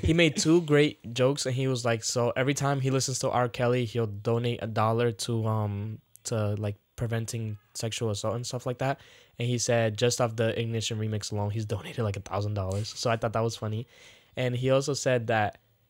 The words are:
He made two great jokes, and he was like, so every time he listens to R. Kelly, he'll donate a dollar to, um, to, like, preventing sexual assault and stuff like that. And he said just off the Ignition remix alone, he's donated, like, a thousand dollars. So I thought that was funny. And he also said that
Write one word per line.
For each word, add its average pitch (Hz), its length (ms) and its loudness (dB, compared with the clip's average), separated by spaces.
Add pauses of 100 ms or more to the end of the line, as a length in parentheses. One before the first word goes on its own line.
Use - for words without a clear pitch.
He 160 100 4
made 165 220 6
two 165 280 4
great 147 500 2
jokes, 131 320 2
and 127 100 -2
he 131 120 0
was 123 180 0
like, 117 180 2
so 120 320 0
every 131 180 2
time 139 280 0
he 135 80 0
listens 131 300 0
to 135 100 0
R. 123 180 2
Kelly, 123 380 2
he'll 117 220 -2
donate 117 540 -2
a 110 60 -4
dollar 113 440 2
to, 113 360 -2
um, 107 520 -2 (260)
to, 107 300 0
like, 104 200 -4 (200)
preventing 113 600 -4 (160)
sexual 113 380 -2
assault 104 240 -2
and 120 100 -6
stuff 123 200 -6
like 127 140 -4
that. 135 200 0 (400)
And 120 80 -2
he 123 100 2
said 113 400 2
just 120 240 2
off 113 140 0
the 113 240 0
Ignition 113 400 -2
remix 107 320 -4
alone, 104 200 0
he's 110 140 -2
donated, 104 380 -4
like, 101 140 -2
a 98 40 -8
thousand 101 340 -2
dollars. 98 400 -2
So - 140 0
I 113 80 4
thought 110 160 -2
that 113 100 2
was 113 120 0
funny. 110 320 -6 (480)
And 127 200 0
he 127 160 0
also 139 220 2
said 127 340 0
that 110 320 2 (300)